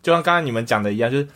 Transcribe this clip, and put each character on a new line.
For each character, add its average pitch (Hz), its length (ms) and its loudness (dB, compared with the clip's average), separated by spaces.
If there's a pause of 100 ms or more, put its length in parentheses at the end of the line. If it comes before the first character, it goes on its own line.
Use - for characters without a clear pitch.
就 165 120 2
像 170 100 2
刚 175 100 2
刚 170 120 0
你 127 60 -4
们 113 140 -2
讲 113 160 0
的 104 120 -2
一 104 40 -4
样， 117 140 0
就 135 60 0
是 143 180 -2